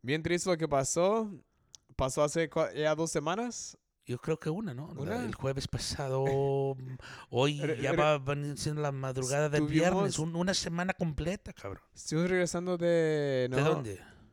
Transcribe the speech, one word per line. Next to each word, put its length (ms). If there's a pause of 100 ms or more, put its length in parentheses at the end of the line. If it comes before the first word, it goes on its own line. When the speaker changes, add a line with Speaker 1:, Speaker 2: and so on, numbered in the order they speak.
Speaker 1:
Bien 220
triste 260
lo 80
que 120
pasó. 600 (680)
Pasó 260
hace 260
cua-, 240
ya 220
dos 160
semanas. 640 (300)
Speaker 2:
Yo 120
creo 200
que 100
una, 240
¿no? 220
La 80
Speaker 1:
¿Una? 220
Speaker 2:
el 100
jueves 320
pasado, 580
Speaker 1:
<laughs> 520 (540)
Speaker 2:
hoy 300
Speaker 1:
Re-, 220
Speaker 2:
ya 80
Speaker 1:
re-, 80
Speaker 2:
va, 200
van 380
siendo 240
la 120
madrugada 560
del 160
Speaker 1:
estuvimos 280
Speaker 2:
viernes, 280
un-, 160
una 180
semana 400
completa, 580
cabrón. 300 (100)
Speaker 1:
Estuvimos 380
regresando 480
de, 720
Speaker 2:
¿De 100
Speaker 1:
no, 40
Speaker 2:
dónde? 360 (320)